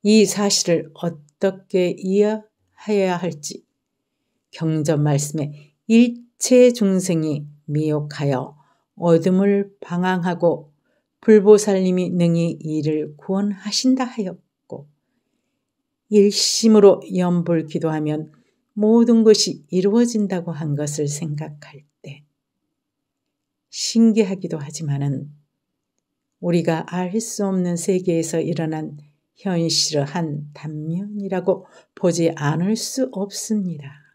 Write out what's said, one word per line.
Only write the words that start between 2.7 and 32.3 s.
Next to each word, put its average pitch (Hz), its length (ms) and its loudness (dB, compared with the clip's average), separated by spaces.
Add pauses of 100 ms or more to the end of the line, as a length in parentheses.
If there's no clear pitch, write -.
할지 156 480 -8 (880)
경전 156 520 -2
말씀에 147 720 -4 (120)
"일체 247 880 4
중생이 185 760 -2 (200)
미혹하여 147 920 -2 (400)
어둠을 190 840 2
방황하고 175 920 -2 (480)
불보살님이 190 920 6
능히 170 400 0 (100)
이를 151 560 -4
구원하신다." 208 880 -2
하였고 180 840 -10 (1200)
일심으로 208 960 4 (140)
염불 175 500 0
기도하면 156 680 -4 (420)
모든 226 500 4
것이 202 460 2
이루어진다고 196 840 0
한 147 220 -6
것을 147 340 -4
생각할 151 760 -10 (180)
때 - 220 -20 (1500)
신기하기도 202 880 0
하지만은 143 720 -6 (1120)
우리가 165 480 0
알 180 320 -4
수 208 260 -6
없는 180 300 -2
세계에서 170 640 -2
일어난 156 580 -6 (380)
현실의 165 680 -2
한 147 480 -6
단면이라고 180 1120 -6 (280)
보지 170 420 0